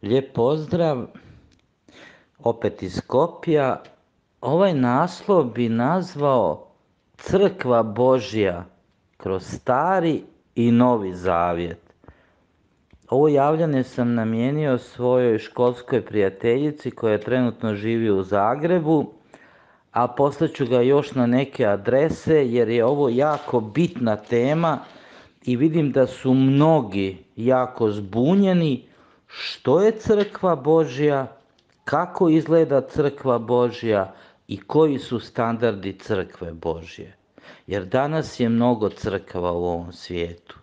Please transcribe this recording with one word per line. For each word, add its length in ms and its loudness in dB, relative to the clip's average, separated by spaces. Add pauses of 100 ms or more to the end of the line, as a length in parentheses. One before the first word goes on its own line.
Lijep 300 0
pozdrav, 720 0 (1300)
opet 440 -2
iz 120 -8
Skopja. 840 -2 (600)
Ovaj 320 2
naslov 720 2
bi 260 -2
nazvao 960 0 (500)
Crkva 680 2
Božja 840 0 (520)
kroz 280 -6
Stari 760 -2 (320)
i 160 2
Novi 440 2
Zavjet. 640 -2 (1300)
Ovo 180 2
javljanje 560 2
sam 300 -2
namijenio 640 -2
svojoj 600 0
školskoj 680 -2
prijateljici 880 -2
koja 260 0
trenutno 580 -2
živi 360 -2
u 120 2
Zagrebu, 920 0 (800)
a 160 0
poslat 440 0
ću 140 -4
ga 160 2
još 340 2
na 100 2
neke 400 0
adrese 840 0
jer 180 2
je 160 2
ovo 240 2
jako 500 0
bitna 560 -2
tema 640 0 (640)
i 120 0
vidim 360 0
da 160 2
su 260 -2
mnogi 920 2 (100)
jako 560 0
zbunjeni 1000 0 (420)
što 460 0
je 100 4
Crkva 640 0
Božja, 840 0 (480)
kako 440 0
izgleda 520 4
Crkva 580 -2
Božja 760 0 (340)
i 100 -8
koji 420 2
su 200 -6
standardi 800 -4
Crkve 540 -6
Božje. 640 -10 (500)
Jer 180 -4
danas 540 -4
je 100 0
mnogo 400 2
crkava 640 -6
u 120 -4
ovom 300 -6
svijetu. 680 -10